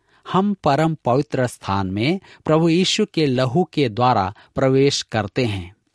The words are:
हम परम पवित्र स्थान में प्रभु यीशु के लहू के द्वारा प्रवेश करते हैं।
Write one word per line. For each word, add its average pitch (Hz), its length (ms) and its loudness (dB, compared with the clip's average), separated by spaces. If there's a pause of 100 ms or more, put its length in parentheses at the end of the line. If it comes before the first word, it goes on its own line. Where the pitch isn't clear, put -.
(320)
हम 202 220 0
परम 156 420 0 (100)
पवित्र 127 420 0
स्थान 98 400 -4
में 120 320 -2 (260)
प्रभु 160 240 2
यीशु 185 440 0
के 160 120 0
लहू 131 380 0
के 143 260 -2
द्वारा 107 440 0 (220)
प्रवेश 135 460 2
करते 110 440 -4
हैं। 98 300 -6 (200)